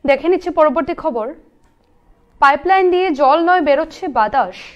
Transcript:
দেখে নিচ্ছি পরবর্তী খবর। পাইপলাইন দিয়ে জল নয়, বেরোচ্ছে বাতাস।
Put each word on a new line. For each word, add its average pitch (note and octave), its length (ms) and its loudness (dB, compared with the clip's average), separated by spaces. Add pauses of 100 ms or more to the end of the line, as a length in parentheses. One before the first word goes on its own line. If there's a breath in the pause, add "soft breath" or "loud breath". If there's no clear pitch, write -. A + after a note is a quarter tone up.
দেখে C#4 220 0
নিচ্ছি F4+ 220 0
পরবর্তী D#4 440 0
খবর। B3 400 -6 (1040)
পাইপলাইন F4+ 520 2
দিয়ে F4+ 200 0
জল C#4 280 2
নয়, F4 220 2
বেরোচ্ছে D#4 460 -2
বাতাস। A3 480 -2 (200)